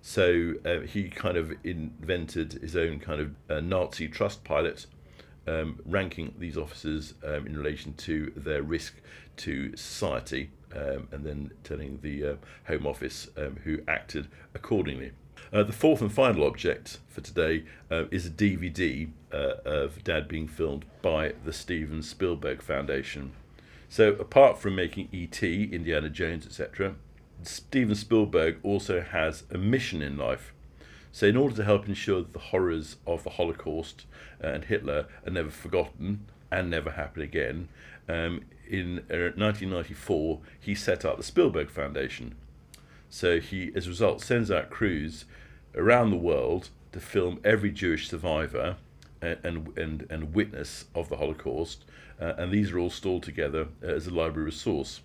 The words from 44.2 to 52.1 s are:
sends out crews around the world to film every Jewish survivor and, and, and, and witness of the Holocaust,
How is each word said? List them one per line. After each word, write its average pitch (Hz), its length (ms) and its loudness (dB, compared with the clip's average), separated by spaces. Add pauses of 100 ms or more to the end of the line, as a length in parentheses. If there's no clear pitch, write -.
sends 117 300 2
out 85 180 2
crews 80 580 -2 (500)
around 113 340 8
the 95 60 4
world 85 540 2 (200)
to - 80 -12
film 90 460 0
every 104 260 6
Jewish 85 380 0
survivor 80 680 0 (460)
and, 85 220 -2
and, 82 340 -4
and, 78 320 -4
and 78 240 -6
witness - 600 -2
of 85 140 -2
the 71 100 -4
Holocaust, 76 640 -2 (360)